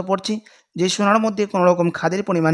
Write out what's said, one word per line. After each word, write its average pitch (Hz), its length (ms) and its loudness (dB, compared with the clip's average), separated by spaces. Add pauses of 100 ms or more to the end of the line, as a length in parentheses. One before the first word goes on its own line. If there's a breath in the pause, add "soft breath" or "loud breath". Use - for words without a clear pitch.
পড়ছে, 190 240 -4 (420 soft breath)
যে 170 140 0
সোনার 208 300 2
মধ্যে 214 280 -2
কোনো 190 180 0
রকম 175 260 4
খাদের 170 320 -4
পরিমাণ 165 300 2